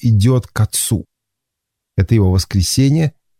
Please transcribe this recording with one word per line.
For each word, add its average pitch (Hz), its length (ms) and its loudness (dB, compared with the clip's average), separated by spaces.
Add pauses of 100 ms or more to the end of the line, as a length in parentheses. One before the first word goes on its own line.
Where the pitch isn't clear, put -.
идет 117 460 2
к - 120 -10
Отцу. - 460 -4 (920)
Это - 180 0
его 101 180 2
воскресение, 135 840 0 (260)